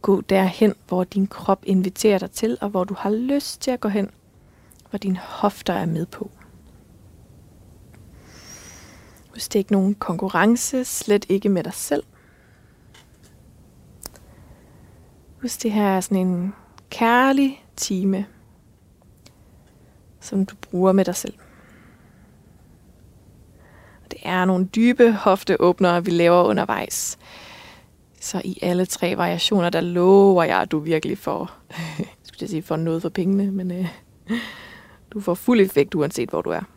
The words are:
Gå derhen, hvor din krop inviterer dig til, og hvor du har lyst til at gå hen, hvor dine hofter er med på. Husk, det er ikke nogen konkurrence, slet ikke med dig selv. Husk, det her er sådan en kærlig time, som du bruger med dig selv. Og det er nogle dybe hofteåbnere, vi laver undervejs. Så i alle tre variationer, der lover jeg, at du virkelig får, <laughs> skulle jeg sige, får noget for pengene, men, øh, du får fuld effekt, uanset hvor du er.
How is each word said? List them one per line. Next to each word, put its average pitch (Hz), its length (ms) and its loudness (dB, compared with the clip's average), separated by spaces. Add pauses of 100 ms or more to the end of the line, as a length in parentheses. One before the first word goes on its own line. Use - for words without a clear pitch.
Gå 196 180 4
derhen, 190 540 2 (140)
hvor 180 160 0
din 196 220 -2
krop - 400 -2
inviterer 190 520 2
dig 180 120 -6
til, 233 300 -4
og 202 80 -4
hvor 190 160 -2
du 202 140 -6
har 196 120 -4
lyst 254 500 -2
til - 100 -4
at 247 100 -4
gå 220 80 -4
hen, 202 220 -2 (800)
hvor 202 80 -8
dine 185 200 -4
hofter - 540 -4
er 170 140 -2
med 165 200 -4
på. - 240 -14 (3000)
Husk, - 180 -12
det 220 60 2
er - 20 4
ikke 196 120 -2
nogen 196 220 2
konkurrence, 202 920 0
slet - 440 0
ikke 196 200 0
med 180 160 0
dig 185 100 -8
selv. - 280 -4 (3500)
Husk, 247 200 -8
det 220 100 0
her 208 140 2
er 190 140 2
sådan 185 260 0
en 185 280 -2 (360)
kærlig 262 760 2 (120)
time, 190 500 -2 (1900)
som 196 260 -4
du - 100 -20
bruger 185 360 0
med 196 120 4
dig 180 120 -4
selv. - 180 -10 (2750)
Og - 40 -18
det - 100 -14
er 185 220 0
nogle 185 220 2
dybe 233 460 4
hofteåbnere, 180 920 2
vi 180 60 -2
laver 170 320 6
undervejs. - 760 -2 (1000)
Så - 240 -6
i 185 180 -8
alle 180 240 0
tre - 300 -4
variationer, 175 540 0
der 170 100 0
lover 180 640 6
jeg, 92 140 2
at - 120 0
du 156 80 -2
virkelig 156 400 -2
får, - 320 -6 (360)
<laughs> - 380 -12
skulle - 180 -16
jeg - 60 -10
sige, 160 140 -6
får 160 140 -4
noget 165 260 -2
for 240 60 -4
pengene, 196 420 0
men, 185 200 -6
øh, 180 180 -6 (1200)
du 208 80 -8
får 180 140 -2
fuld 240 260 2
effekt, 190 340 2
uanset 143 340 -2
hvor - 140 -4
du - 80 -6
er. 82 120 -4 (140)